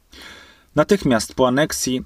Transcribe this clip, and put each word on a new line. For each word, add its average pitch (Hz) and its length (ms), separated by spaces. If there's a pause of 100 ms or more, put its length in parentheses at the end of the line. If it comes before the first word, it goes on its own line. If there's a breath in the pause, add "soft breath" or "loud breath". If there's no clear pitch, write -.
(760 loud breath)
Natychmiast 147 600
po 131 120
aneksji 127 580